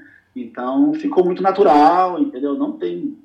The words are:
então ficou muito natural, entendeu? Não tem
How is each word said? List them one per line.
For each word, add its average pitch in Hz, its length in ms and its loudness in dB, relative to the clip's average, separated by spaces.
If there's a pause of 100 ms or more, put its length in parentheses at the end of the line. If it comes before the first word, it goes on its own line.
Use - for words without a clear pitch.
(340)
então 139 600 -2
ficou 180 300 0
muito 180 180 -2
natural, 180 800 4
entendeu? 139 340 -4
Não 139 180 -4
tem 175 520 -8